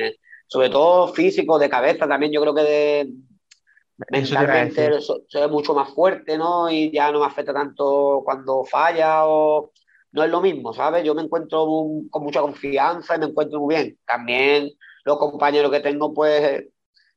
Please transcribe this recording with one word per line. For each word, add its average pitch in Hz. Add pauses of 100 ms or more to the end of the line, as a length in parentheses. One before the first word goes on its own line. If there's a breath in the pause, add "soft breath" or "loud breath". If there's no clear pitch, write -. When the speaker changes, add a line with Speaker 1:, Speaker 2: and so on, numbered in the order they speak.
Speaker 1:
el, - (280 loud breath)
sobre 127
todo 170
físico, 160
de 143
cabeza 143
también, 143
yo 151
creo 151
que 151
de, 147 (1000 soft breath)
Speaker 2:
Eso 135
te 143
iba 139
a 127
Speaker 1:
mentalmente 120
Speaker 2:
decir. 151
Speaker 1:
so-, -
soy 147
mucho 147
más 139
fuerte, 160
¿no? 170
Y 156
ya 147
no 147
me 143
afecta 143
tanto 139
cuando 131
falla 156
o 151 (400 soft breath)
no 156
es 165
lo 170
mismo, 139
¿sabes? 156
Yo 151
me 160
encuentro 160
un... 156
con 151
mucha 143
confianza 143
y -
me 156
encuentro 147
muy 147
bien. 147
También 131 (340 loud breath)
los 147
compañeros 147
que 147
tengo, 147
pues, 151 (520)